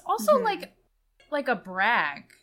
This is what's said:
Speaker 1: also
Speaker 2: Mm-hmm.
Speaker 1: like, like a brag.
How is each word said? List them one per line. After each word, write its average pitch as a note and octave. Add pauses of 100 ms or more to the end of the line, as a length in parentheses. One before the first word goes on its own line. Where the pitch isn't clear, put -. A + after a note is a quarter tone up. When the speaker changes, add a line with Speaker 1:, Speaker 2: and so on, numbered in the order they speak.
Speaker 1:
also F#4
Speaker 2:
Mm-hmm. A#4+
Speaker 1:
like, G4 (560)
like C#4+
a B3
brag. F#3